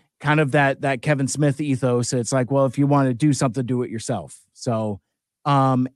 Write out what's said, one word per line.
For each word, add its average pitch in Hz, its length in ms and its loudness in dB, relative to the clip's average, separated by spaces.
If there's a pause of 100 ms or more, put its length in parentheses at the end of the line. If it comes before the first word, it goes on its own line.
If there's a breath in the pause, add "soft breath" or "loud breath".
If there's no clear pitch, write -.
(200 soft breath)
kind 151 200 2
of 139 120 0
that, 139 300 2
that 139 200 -2
Kevin 139 260 0
Smith 143 340 0
ethos, 123 520 0
it's 120 200 -2
like, 127 180 0
well, 139 140 4
if 127 120 -4
you 143 100 2
wanna 139 260 2
do 143 180 2
something, 131 340 -2
do 123 180 -2
it - 80 -8
yourself. 110 480 -8 (140)
So, 110 460 -4 (460)
um, 135 500 2